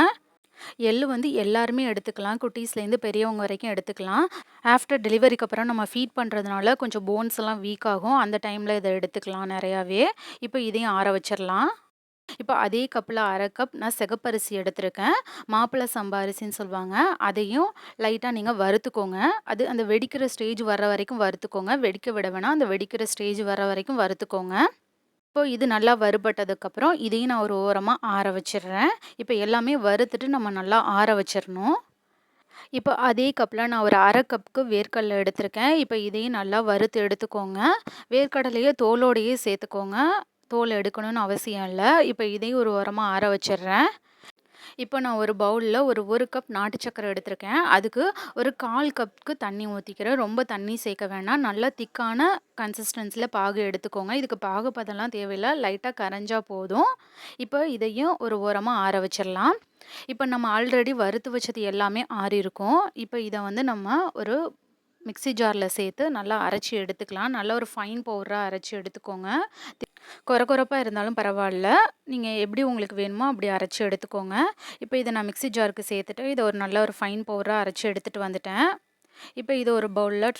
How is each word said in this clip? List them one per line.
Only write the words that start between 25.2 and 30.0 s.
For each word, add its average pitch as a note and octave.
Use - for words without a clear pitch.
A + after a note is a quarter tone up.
இப்போ D4
இது B3
நல்லா A3+
வறுபட்டதுக்கப்புறம் G#3
இதையும் A3+
நான் A#3+
ஒரு G#3
ஓரமா G3+
ஆற G3
வச்சிடுறேன். F#3+
இப்போ A#3
எல்லாமே A#3
வறுத்துட்டு A#3